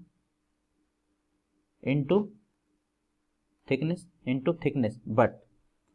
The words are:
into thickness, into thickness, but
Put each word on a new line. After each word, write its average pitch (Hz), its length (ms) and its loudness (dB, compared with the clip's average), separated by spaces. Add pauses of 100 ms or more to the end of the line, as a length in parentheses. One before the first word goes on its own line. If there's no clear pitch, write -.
(1800)
into 139 320 2 (1500)
thickness, 156 340 -2 (300)
into 135 220 0 (100)
thickness, 123 340 0 (220)
but 110 140 4 (600)